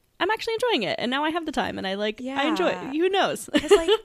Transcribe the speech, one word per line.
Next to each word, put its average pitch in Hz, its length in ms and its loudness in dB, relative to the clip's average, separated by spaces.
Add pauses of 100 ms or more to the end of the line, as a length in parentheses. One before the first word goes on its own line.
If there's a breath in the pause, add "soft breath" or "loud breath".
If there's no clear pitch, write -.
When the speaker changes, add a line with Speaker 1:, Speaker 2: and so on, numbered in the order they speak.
(220)
Speaker 1:
"I'm 370 100 2
actually 453 240 -2
enjoying 427 300 2
it. 151 160 0
And 240 100 -2
now 285 140 0
I 320 60 0
have 330 140 -4
the 311 60 -6
time 196 260 -2
and 196 120 -6
I, 190 60 -4
like, 214 260 -4
I 269 260 -2
enjoy 320 220 0
it." - 60 0
Speaker 2:
Yeah. - 180 -8
Speaker 1:
Who 339 160 0
knows? 339 420 0
<laughs> - 20 -2
Speaker 2:
'Cause, 302 200 4
like, 330 180 6 (140)